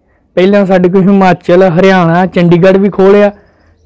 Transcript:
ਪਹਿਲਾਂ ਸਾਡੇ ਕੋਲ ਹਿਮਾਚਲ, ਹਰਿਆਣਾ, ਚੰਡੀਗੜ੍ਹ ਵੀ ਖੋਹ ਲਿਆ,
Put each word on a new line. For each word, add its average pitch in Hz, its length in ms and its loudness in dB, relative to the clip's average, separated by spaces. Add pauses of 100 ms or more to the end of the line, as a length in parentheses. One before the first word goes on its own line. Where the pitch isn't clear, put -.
(360)
ਪਹਿਲਾਂ 202 320 0
ਸਾਡੇ 180 220 0
ਕੋਲ 190 140 0
ਹਿਮਾਚਲ, 185 600 0
ਹਰਿਆਣਾ, 185 640 0
ਚੰਡੀਗੜ੍ਹ 175 520 0
ਵੀ 202 100 -2
ਖੋਹ 190 240 0
ਲਿਆ, 202 180 2 (560)